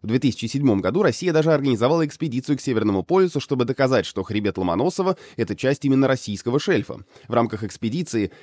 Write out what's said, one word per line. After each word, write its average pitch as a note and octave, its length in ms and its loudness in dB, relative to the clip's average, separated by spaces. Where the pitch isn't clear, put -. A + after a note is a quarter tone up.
В G#2 60 -6
две A#2 120 2
тысячи B2 240 -2
седьмом A#2 380 2
году C3 200 0
Россия F3+ 300 0
даже D#3 200 4
организовала C#3 540 2
экспедицию C3 520 -4
к - 20 -8
Северному G#2 420 0
полюсу, F3+ 380 2
чтобы B2+ 240 -2
доказать, B2+ 400 2
что - 180 -6
хребет G2+ 360 -2
Ломоносова — D3 580 0
это - 200 -4
часть C3+ 300 -2
именно C3+ 200 4
российского A#2+ 540 -2
шельфа. A#2 380 -2
В - 60 -6
рамках A#2 320 0
экспедиции A2 680 -2